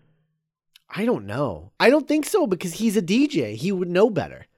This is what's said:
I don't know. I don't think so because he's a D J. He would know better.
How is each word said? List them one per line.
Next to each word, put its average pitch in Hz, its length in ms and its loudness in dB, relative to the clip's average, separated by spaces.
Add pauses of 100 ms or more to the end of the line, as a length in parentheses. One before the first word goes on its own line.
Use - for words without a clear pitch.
(880)
I 202 160 -4
don't 143 220 -2
know. 101 520 -6
I 214 120 6
don't 294 160 2
think 302 180 0
so 349 220 0
because 175 260 -4
he's 214 240 0
a 214 40 4
D 220 260 2
J. 113 280 -4
He 151 160 -4
would 180 180 -2
know 190 200 4
better. 80 380 -6 (100)